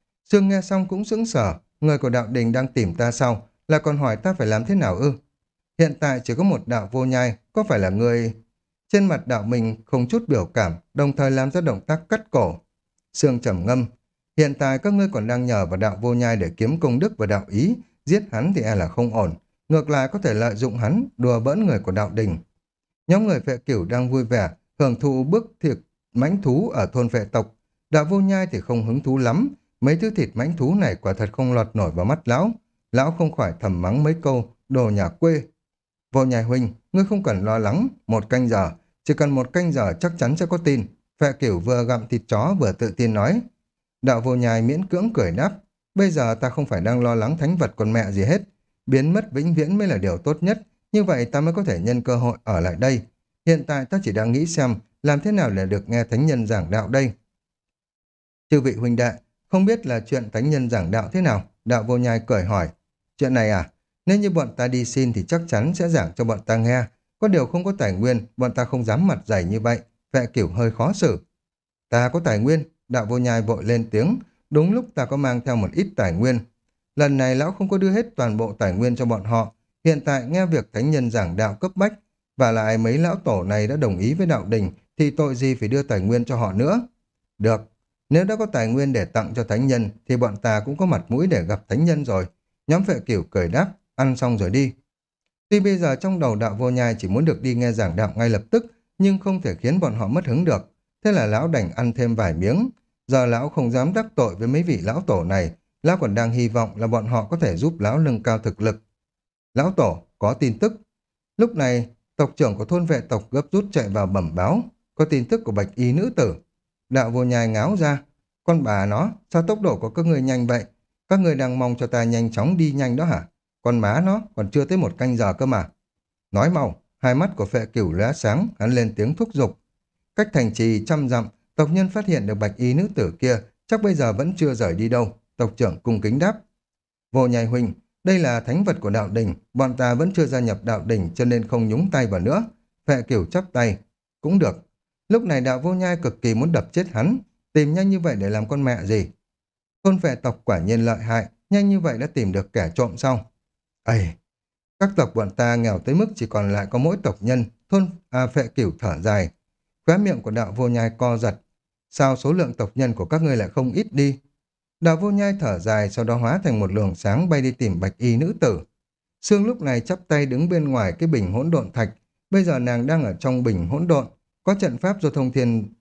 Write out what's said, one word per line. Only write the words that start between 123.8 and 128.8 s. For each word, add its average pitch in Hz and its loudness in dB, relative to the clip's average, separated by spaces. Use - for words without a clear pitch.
nó, 196 2
còn 101 -4
chưa 139 2
tới 185 0
một 104 0
canh 127 0
giờ 110 2
cơ - -4
mà." 110 0
"Nói 110 2
mau." 135 -2
Hai 127 2
mắt 135 0
của 101 -2
Phệ 113 -2
Cửu 98 -2
lóe 104 0
sáng, 147 0
hắn 110 0
lên 117 2